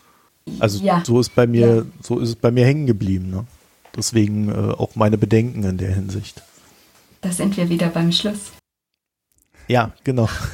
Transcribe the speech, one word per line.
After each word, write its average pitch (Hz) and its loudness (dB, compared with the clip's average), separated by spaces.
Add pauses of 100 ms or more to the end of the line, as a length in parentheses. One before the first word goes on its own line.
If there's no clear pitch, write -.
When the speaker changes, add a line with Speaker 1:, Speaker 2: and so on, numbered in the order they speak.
(600)
Speaker 1:
Also 101 0
Speaker 2:
Ja. 175 0
Speaker 1:
so 120 4
ist - -2
bei 123 4
mir, 117 4
Speaker 2:
Ja. 113 0 (200)
Speaker 1:
so 120 -4
ist 117 -2
es 113 -6
bei 117 2
mir 120 4
hängen 143 2
geblieben, 95 0
ne? 95 -6 (500)
Deswegen, 104 0
äh, 107 -2
auch - -6
meine 107 4
Bedenken 110 0
in 95 -2
der 95 -2
Hinsicht. 98 -8 (800)
Speaker 2:
Da 180 -6
sind 196 -2
wir 175 0
wieder 170 0
beim 170 0
Schluss. 208 -4 (1160)
Speaker 1:
Ja, 123 2 (120)
genau. 123 2 (260)